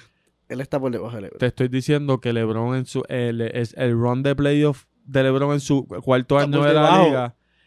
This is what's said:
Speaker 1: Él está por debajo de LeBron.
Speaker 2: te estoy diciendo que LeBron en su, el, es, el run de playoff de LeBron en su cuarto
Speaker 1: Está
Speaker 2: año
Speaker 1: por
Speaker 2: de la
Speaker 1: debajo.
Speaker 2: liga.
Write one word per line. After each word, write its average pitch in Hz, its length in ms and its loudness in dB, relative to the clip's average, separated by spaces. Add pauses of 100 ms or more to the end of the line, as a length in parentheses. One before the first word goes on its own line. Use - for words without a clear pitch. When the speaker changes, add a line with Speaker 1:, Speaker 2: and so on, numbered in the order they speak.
(480)
Speaker 1:
Él 127 120 -10
está 139 200 -6
por 131 120 -2
debajo 110 240 -8
de 104 60 -12
LeBron. - 160 -14
Speaker 2:
te 127 80 0
estoy 127 220 -2
diciendo 135 520 -2
que 120 120 -4
LeBron 117 440 -2
en 127 100 -4
su, 131 220 -6
el, 120 340 -4
es, 117 340 -6
el 123 160 0
run 120 300 0
de 139 140 0
playoff 147 480 0 (200)
de 135 180 0
LeBron 135 320 2
en 143 60 -2
su 139 260 0
cuarto 127 520 0
Speaker 1:
Está 143 100 2
Speaker 2:
año 143 100 2
Speaker 1:
por 143 100 4
Speaker 2:
de 151 60 6
la 151 80 4
Speaker 1:
debajo. 175 220 6
Speaker 2:
liga. 127 320 0 (300)